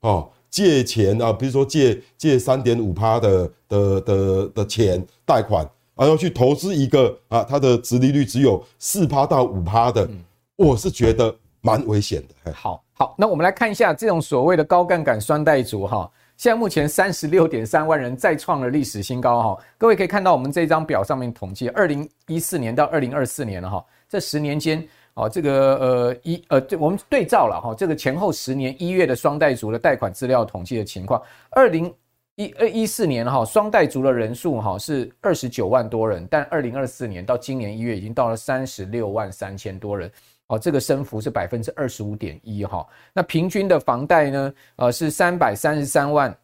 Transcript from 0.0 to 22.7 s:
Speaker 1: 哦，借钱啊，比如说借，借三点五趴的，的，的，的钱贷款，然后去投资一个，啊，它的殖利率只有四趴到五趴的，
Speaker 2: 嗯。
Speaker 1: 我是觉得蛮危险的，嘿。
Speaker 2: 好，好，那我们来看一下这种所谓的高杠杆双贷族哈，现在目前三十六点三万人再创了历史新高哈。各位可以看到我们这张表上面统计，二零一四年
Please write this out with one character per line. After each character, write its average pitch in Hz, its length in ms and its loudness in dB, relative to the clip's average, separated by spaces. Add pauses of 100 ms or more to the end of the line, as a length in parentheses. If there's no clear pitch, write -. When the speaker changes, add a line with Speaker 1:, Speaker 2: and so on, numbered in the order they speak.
Speaker 1:
哦， 95 260 0 (220)
借 165 340 4
钱 107 380 2
啊， 117 100 2
比 110 140 -2
如 135 80 -2
说 135 100 2
借， 131 380 2 (160)
借 143 220 2
三 131 240 0
点 117 180 2
五 98 140 -2
趴 110 260 2
的， 95 300 2 (180)
的， 101 320 2
的， 98 540 0
的 104 100 0
钱 92 400 0 (220)
贷 127 160 4
款， 90 260 0 (260)
然 139 140 2
后 160 80 6
去 156 140 0
投 127 240 4
资 170 200 -4
一 139 120 0
个， 123 280 4 (140)
啊， 113 180 2
它 139 120 -2
的 123 180 4
殖 123 220 0
利 131 120 4
率 139 140 2
只 120 160 -2
有 127 240 4 (140)
四 - 280 -2
趴 139 200 2
到 135 180 4
五 95 180 -4
趴 117 300 2
的， 104 140 2
Speaker 2:
嗯。 95 180 -14 (320)
Speaker 1:
我 151 180 6
是 180 160 -2
觉 113 220 2
得 110 240 2 (240)
蛮 113 260 2
危 104 140 2
险 85 220 -4
的， - 120 -20 (100)
嘿。 82 80 -8
Speaker 2:
好， - 300 -8 (120)
好， - 240 -2
那 202 80 2
我 196 100 0
们 156 80 0
来 190 80 4
看 226 180 -2
一 202 40 -6
下 190 180 2
这 226 140 -4
种 185 120 2
所 135 260 0
谓 180 120 4
的 156 80 4
高 175 180 4
杠 175 220 0
杆 120 160 0
双 151 240 -2
贷 147 180 4
族 101 240 -6
哈， 98 240 -4 (280)
现 240 120 2
在 220 60 2
目 226 100 -2
前 156 220 0
三 190 240 0
十 - 140 -6
六 165 200 4
点 120 180 -2
三 151 220 0
万 156 140 2
人 127 160 -6
再 170 200 2
创 151 240 -2
了 123 100 -2
历 143 120 0
史 104 200 -6
新 127 180 -6
高 120 220 4
哈。 104 220 -2 (120)
各 220 100 2
位 220 100 6
可 185 60 0
以 185 40 0
看 190 160 -2
到 185 100 4
我 147 60 4
们 131 120 -4
这 165 160 0
张 156 200 2
表 117 160 0
上 135 140 -2
面 123 160 -6
统 95 200 -12
计， 117 180 -6
二 196 160 0
零 147 220 -4 (180)
一 160 120 -4
四 170 200 -4
年 117 160 -4